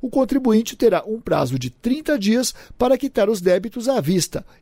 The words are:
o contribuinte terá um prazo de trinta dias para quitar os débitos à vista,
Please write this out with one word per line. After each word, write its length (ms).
o 80
contribuinte 680
terá 320
um 140
prazo 360
de 120
trinta 500
dias 340
para 200
quitar 320
os 100
débitos 480
à 140
vista, 440